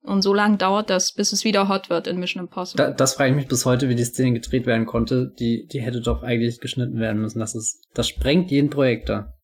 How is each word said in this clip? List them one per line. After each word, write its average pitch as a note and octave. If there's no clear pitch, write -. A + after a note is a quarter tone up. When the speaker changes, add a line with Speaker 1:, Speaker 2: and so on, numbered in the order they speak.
Speaker 1:
Und G3
so G3
lang G#3
dauert G3
das, F#3
bis G3+
es G3
wieder G3
hot G3
wird E3+
in F3+
Mission F3+
Impossible. F3+
Speaker 2:
Da, C3+
das C3+
frage C3
ich C#3
mich C#3
bis -
heute, B2+
wie A#2+
die A#2+
Szene B2+
gedreht A#2+
werden A2+
konnte. B2+
Die, A#2
die C3
hätte B2
doch A#2
eigentlich A#2+
geschnitten A#2+
werden A2
müssen. A2
Das A2
ist, A2
das A#2
sprengt F3
jeden C#3+
Projektor. A#2